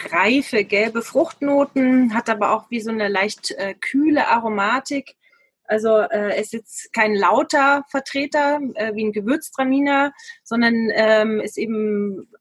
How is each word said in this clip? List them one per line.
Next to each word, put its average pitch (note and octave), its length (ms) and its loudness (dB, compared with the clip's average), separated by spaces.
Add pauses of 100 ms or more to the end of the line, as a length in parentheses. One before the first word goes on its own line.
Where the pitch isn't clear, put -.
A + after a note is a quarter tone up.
(120)
reife, G#3+ 540 2
gelbe A3+ 360 0
Fruchtnoten, C4 1120 2
hat A#3 160 -4
aber G#3+ 220 0
auch A3 180 -4
wie A#3 120 -4
so G#3+ 100 -8
eine A3 160 -2
leicht, G3+ 440 -4
äh, F#3+ 240 -8
kühle D4 520 0
Aromatik. A3+ 880 -2 (480)
Also, A3 360 2
äh, G3+ 100 0
er G#3 280 -2
ist G#3+ 140 -6
jetzt - 400 -14
kein G#3+ 240 0
lauter C#4 720 2
Vertreter, C#4+ 680 -2 (160)
äh, A3 200 -4
wie G#3+ 100 -4
ein G#3+ 80 -2
Gewürztraminer, C#4 1000 0 (320)
sondern, A#3 500 0
ähm, A3 460 2
ist G#3+ 180 -8
eben, G#3 680 -4 (140)